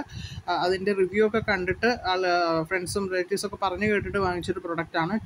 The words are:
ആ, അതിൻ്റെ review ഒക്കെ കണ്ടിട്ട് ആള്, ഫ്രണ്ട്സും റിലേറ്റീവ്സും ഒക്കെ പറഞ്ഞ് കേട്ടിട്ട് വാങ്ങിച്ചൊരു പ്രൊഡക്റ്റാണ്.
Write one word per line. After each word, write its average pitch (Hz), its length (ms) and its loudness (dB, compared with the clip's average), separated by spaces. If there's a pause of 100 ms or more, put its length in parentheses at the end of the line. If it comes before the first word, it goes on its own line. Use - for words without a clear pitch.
(420)
ആ, 175 160 -2
അതിൻ്റെ 185 360 2
review 190 320 4
ഒക്കെ 214 180 0
കണ്ടിട്ട് 185 480 0 (140)
ആള്, 185 260 2 (320)
ഫ്രണ്ട്സും 185 440 -2
റിലേറ്റീവ്സും 185 400 -2
ഒക്കെ - 140 -12
പറഞ്ഞ് 196 280 0
കേട്ടിട്ട് 196 280 0
വാങ്ങിച്ചൊരു 180 460 -2
പ്രൊഡക്റ്റാണ്. 165 600 -2